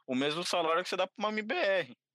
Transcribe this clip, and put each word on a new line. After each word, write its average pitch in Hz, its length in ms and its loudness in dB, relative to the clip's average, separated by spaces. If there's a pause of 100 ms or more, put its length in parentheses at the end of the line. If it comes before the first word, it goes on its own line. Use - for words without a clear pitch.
o 127 80 -2
mesmo 151 280 0
salário 165 400 2
que - 60 -8
você 196 80 -2
dá 180 80 2
pra - 120 -8
uma 208 120 -2
M 214 140 -2
B 214 100 -4
R, 190 380 0 (240)